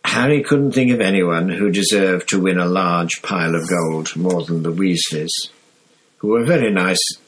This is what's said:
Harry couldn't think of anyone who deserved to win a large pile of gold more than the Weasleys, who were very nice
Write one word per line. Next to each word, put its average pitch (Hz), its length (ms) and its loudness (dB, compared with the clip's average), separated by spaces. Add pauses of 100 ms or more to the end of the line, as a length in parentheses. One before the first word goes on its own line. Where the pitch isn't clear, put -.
Harry 139 400 2
couldn't 143 300 2
think 127 180 2
of 120 100 2
anyone 92 480 2
who 92 220 0
deserved 95 580 0
to 98 120 0
win 92 180 2
a 87 80 0
large 87 560 0
pile 82 320 -2
of 82 140 -2
gold 80 480 -2
more 90 280 0
than 82 200 -4
the 82 80 -2
Weasleys, 82 580 -2 (880)
who 104 120 -4
were 117 140 2
very 117 280 2
nice 92 260 0 (300)